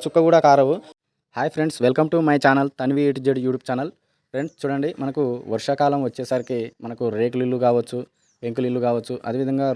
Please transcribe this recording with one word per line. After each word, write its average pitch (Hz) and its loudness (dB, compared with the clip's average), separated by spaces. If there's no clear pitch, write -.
చుక్క 165 0
కూడా 165 6
కారవు. 139 6
హాయ్ 147 -2
ఫ్రెండ్స్, 156 -4
welcome 151 2
to 170 2
my 147 4
channel, 139 4
తన్వి 139 0
A - 4
to 135 -8
Z 131 2
YouTube 127 -2
ఛానల్. 131 -4
ఫ్రెండ్స్ 143 -6
చూడండి, 139 -2
మనకు 135 -4
వర్షాకాలం 143 0
వచ్చేసరికి 123 -4
మనకు 117 -8
రేకుల 123 0
ఇల్లు 127 -2
కావచ్చు, 120 2
పెంకుల 120 -4
ఇల్లు 123 -2
కావచ్చు, 120 -2
అదేవిధంగా 135 -2